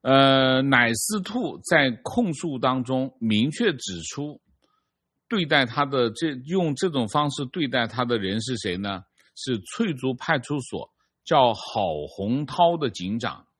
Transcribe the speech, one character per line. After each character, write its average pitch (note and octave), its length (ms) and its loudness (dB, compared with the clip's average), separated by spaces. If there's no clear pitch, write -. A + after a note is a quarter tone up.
呃， C3+ 600 6
奶 B2 320 4
司 G#3 260 -2
兔 G#3 460 -6
在 C#3+ 260 4
控 G#3+ 300 0
诉 C#3 240 -6
当 C3 240 2
中 C3 380 -2
明 A2+ 320 2
确 G3+ 220 0
指 F2+ 300 -8
出， D3 380 -10
对 F#3+ 180 0
待 C#3+ 200 4
他 C#3+ 200 -2
的 C3 260 2
这， D#3 200 -4
用 E3 280 0
这 F#3 140 -2
种 C#3 220 0
方 D3 220 2
式 C3+ 160 -6
对 D#3 200 -4
待 A#2+ 180 0
他 A#2+ 200 -2
的 A#2+ 120 0
人 G2+ 240 -2
是 A#2+ 160 -4
谁 F2+ 200 -4
呢？ G2 260 -6
是 A#2+ 240 -4
翠 F#3 340 -4
竹 C3 200 -2
派 D3 260 0
出 D3 220 -6
所 - 280 -10
叫 B2+ 280 4
郝 D#2+ 540 -4
洪 A#2+ 380 -4
涛 E3+ 320 2
的 C#3+ 120 -2
警 G2+ 300 -6
长。 F2 260 -8